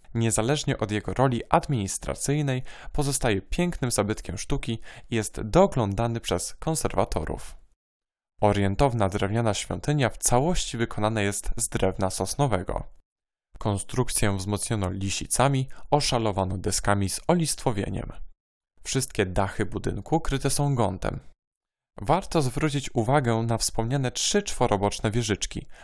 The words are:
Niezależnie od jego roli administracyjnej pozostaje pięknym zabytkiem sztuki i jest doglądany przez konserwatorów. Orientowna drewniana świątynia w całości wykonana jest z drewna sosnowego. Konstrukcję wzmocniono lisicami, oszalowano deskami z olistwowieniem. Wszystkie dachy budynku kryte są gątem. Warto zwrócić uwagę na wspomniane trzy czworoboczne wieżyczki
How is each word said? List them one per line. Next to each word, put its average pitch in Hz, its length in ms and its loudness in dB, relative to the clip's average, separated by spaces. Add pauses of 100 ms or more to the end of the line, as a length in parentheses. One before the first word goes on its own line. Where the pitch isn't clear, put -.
(140)
Niezależnie 113 640 0
od 110 120 -2
jego 101 240 -2
roli 123 340 2
administracyjnej 139 1120 0 (300)
pozostaje 135 500 2
pięknym 175 480 0
zabytkiem 101 480 -2
sztuki 120 400 -2 (320)
i 117 40 0
jest - 260 -2
doglądany 117 800 4
przez - 340 -2
konserwatorów. - 1040 -2 (840)
Orientowna 101 680 4
drewniana 104 460 0
świątynia 139 560 0
w - 80 -10
całości 135 600 2
wykonana 110 440 0
jest 101 340 0
z 110 120 -2
drewna 95 420 0
sosnowego. 98 760 0 (720)
Konstrukcję 104 800 0
wzmocniono 98 540 -2
lisicami, 120 800 0 (220)
oszalowano 101 680 0
deskami 98 500 0
z - 180 -4
olistwowieniem. 127 880 0 (680)
Wszystkie - 440 -2
dachy 98 400 0
budynku 101 540 -2
kryte 135 300 0
są 143 240 2
gątem. 107 460 0 (800)
Warto 156 420 2
zwrócić 143 520 0
uwagę 120 420 2
na 113 220 0
wspomniane 123 520 0
trzy - 320 0
czworoboczne 104 680 2
wieżyczki 107 560 -2 (180)